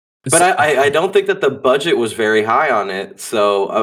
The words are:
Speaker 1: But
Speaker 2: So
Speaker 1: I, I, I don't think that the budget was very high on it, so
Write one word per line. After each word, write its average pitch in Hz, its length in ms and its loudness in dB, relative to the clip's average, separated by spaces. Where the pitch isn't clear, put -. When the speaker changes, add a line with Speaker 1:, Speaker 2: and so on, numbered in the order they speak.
Speaker 1:
But 135 100 -8
Speaker 2:
So 175 120 4
Speaker 1:
I, 185 80 2
I, 131 80 2
I 143 60 2
don't 165 220 0
think 196 160 0
that 190 140 -2
the 147 80 2
budget 131 480 0
was 113 160 -2
very 107 300 0
high 131 280 0
on 101 180 -2
it, 95 300 -8
so 101 480 0